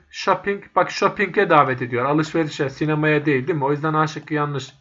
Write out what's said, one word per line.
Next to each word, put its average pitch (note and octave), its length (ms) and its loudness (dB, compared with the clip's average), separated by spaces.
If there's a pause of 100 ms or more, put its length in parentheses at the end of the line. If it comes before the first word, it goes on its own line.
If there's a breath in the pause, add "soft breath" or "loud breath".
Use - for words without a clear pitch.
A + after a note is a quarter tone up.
shopping? G3 540 -2 (120)
Bak, F3+ 160 2
shopping'e G3 580 0
davet C3+ 320 4
ediyor. A#2+ 240 -2
Alışverişe, D3+ 640 0
sinemaya D3+ 560 0
değil, C#3 220 2
değil E3 120 -2
mi? C3+ 60 0
O C#3 60 2
yüzden D3+ 220 -2
A D#3 140 2
şıkkı - 260 -8
yanlış. D3 480 -4